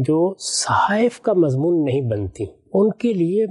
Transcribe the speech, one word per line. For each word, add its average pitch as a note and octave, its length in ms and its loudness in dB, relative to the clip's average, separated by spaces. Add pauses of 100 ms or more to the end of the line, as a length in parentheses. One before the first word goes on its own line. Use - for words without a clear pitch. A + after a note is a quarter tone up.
جو D3+ 140 2 (220)
صحائف - 840 0
کا A3 140 0
مضمون D#3 500 2
نہیں C3 240 -2
بنتی، G#2 360 -4 (280)
ان G#3 240 2
کے A#3 160 -2
لیے F#3 380 0